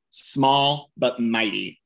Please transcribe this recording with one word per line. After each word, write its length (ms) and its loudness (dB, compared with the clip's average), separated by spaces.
small 840 0
but 220 0
mighty 680 -2